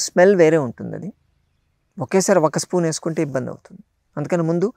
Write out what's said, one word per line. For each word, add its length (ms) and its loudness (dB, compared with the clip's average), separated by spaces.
స్మెల్ 360 4
వేరే 240 6
ఉంటుంది. 320 -12
అది 100 -12
ఒకేసారి 500 2
ఒక 160 -2
స్పూన్ 260 -2
వేసుకుంటే 380 -6
ఇబ్బంది 260 -6
అవుతుంది. 280 -20
అందుకని 340 -2
ముందు 260 0